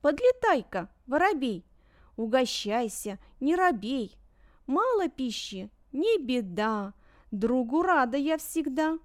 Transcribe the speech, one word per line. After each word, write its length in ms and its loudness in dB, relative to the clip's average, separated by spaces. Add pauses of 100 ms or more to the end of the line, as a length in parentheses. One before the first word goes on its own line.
«Подлетай-ка, 880 2 (160)
воробей, 580 0 (520)
угощайся, 1000 -2 (220)
не 160 2
робей! 600 0 (500)
Мало 420 2
пищи, 640 -8 (220)
не 260 2
беда, 760 -2 (380)
другу 520 0
рада 360 2
я 200 0
всегда». 680 -2